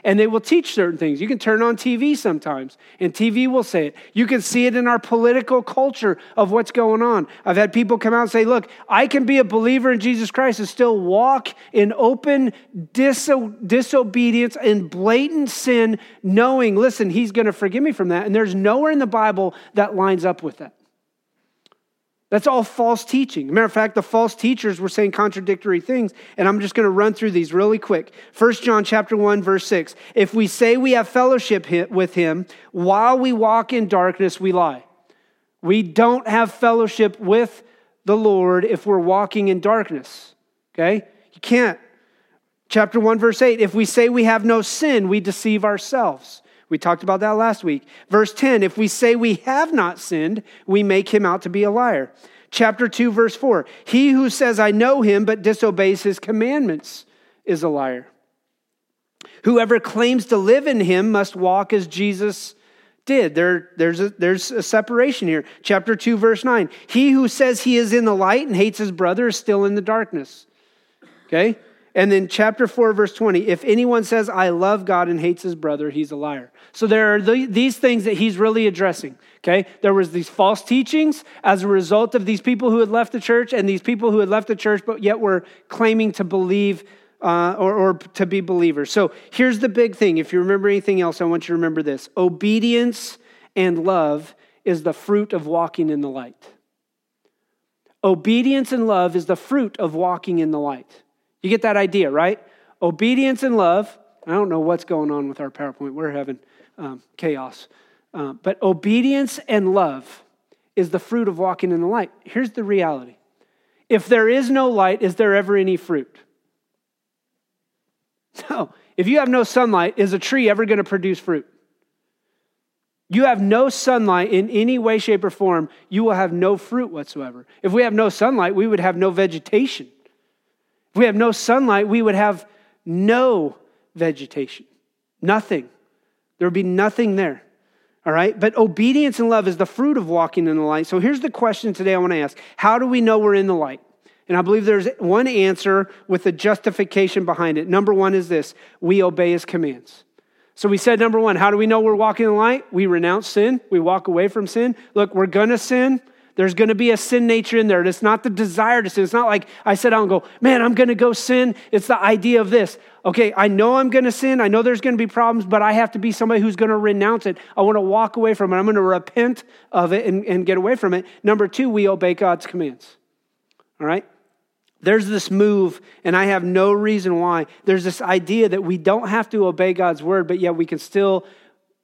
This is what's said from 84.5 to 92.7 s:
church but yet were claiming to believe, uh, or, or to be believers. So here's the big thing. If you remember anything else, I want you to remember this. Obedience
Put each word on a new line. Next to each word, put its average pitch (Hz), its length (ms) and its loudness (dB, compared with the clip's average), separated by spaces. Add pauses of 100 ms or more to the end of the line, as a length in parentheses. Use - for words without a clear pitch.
church 208 280 -2
but 226 200 -8
yet 208 160 0
were 190 240 0 (240)
claiming 220 420 0
to 196 140 -6
believe, 190 580 -2 (400)
uh, 175 340 0
or, 196 180 0
or 190 200 2 (200)
to 196 120 -2
be 190 140 -2
believers. 170 500 -2
So 196 220 0 (180)
here's 247 300 0
the 247 80 0
big 226 260 0
thing. 180 240 2
If 156 140 -4
you 180 80 2
remember 196 280 0
anything 196 320 0
else, 170 200 -4
I 175 60 -2
want 165 180 -2
you 170 80 -6
to - 0 -
remember 165 280 -2
this. 147 360 -6
Obedience 220 1000 -2 (360)